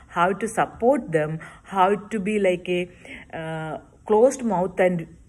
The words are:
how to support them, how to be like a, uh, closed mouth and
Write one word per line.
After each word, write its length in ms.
how 240
to 160
support 640
them, 280
how 320
to 240
be 200
like 300
a, 200
uh, 440
closed 380
mouth 360
and 280